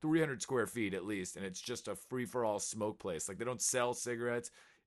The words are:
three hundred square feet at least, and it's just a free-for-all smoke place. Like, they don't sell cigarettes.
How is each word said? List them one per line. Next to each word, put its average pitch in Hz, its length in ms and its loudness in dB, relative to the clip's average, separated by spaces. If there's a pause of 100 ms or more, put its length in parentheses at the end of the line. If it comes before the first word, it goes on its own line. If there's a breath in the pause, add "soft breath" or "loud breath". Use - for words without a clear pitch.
three 156 180 4
hundred 139 220 0
square 120 260 2
feet 101 280 0
at 90 100 -2
least, 98 320 -2
and 95 80 -4
it's 92 160 -6
just - 260 -6
a 104 80 -2
free-for-all 117 640 0
smoke 107 400 -2
place. 87 300 -2
Like, 95 80 -6
they 117 80 -4
don't 123 160 -2
sell 123 320 4
cigarettes. 120 580 0 (360 loud breath)